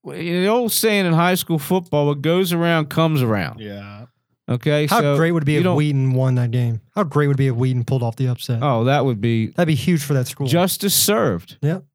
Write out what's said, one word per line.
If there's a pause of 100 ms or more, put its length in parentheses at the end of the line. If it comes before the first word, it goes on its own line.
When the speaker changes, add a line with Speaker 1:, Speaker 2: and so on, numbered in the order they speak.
Speaker 1:
w-,
the
old
saying
in
high
school
football,
"What
goes
around
comes
around."
Speaker 2:
Yeah. (420)
Speaker 1:
Okay,
Speaker 3:
How
Speaker 1:
so
Speaker 3:
great
would
it
be
Speaker 1:
you
Speaker 3:
if
Speaker 1:
don't
Speaker 3:
Wheaton
won
that
game? (140)
How
great
would
it
be
if
Wheaton
pulled
off
the
upset?
Speaker 1:
Oh,
that
would
be
Speaker 3:
That'd
be
huge
for
that
school.
Speaker 1:
justice
served.
Speaker 3:
Yep. (100)